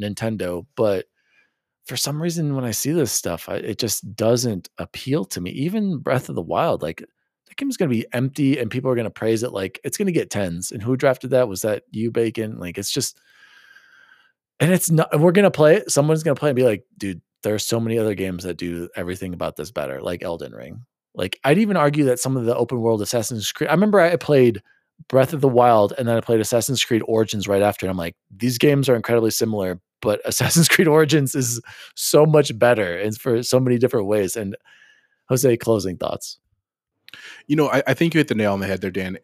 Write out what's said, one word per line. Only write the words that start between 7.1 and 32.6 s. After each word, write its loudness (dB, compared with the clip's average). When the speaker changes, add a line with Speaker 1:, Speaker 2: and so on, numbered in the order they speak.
Speaker 1:
game's -6
gonna 0
be -2
empty 0
and -6
people -2
are 0
gonna -4
praise -2
it. -6
Like, -6
it's -6
gonna -2
get -2
tens. -4
And -10
who -2
drafted -2
that? 2
Was -8
that -2
you, -4
Bacon? -4
Like, -10
it's -6
just, -6
and 4
it's 2
not, 2
we're 6
gonna 4
play 6
it. -2
Someone's 2
gonna 0
play -2
it 2
and -4
be 4
like, 0
Dude, -8
there -2
are -2
so -2
many -2
other 0
games -6
that -8
do -8
everything -8
about -6
this -10
better, -8
like -6
Elden -8
Ring. -18
Like, -8
I'd 4
even 0
argue 2
that 2
some -2
of -2
the 0
open -2
world 0
Assassin's -4
Creed, -4
I 0
remember 4
I 4
played 4
Breath 4
of -6
the 4
Wild, 6
and -2
then 2
I 0
played 2
Assassin's 0
Creed 0
Origins -2
right 2
after, 0
and -2
I'm -4
like, -6
"These -2
games 4
are 4
incredibly 2
similar, -2
but 0
<laughs> -8
Assassin's 2
Creed 4
Origins 4
is -2
so 4
much 4
better 2